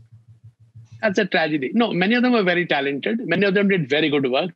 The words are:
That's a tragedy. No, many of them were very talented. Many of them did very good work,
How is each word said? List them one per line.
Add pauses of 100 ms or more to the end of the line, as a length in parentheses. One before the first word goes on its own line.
(1000)
That's
a
tragedy.
No,
many
of
them
were
very
talented.
Many
of
them
did
very
good
work,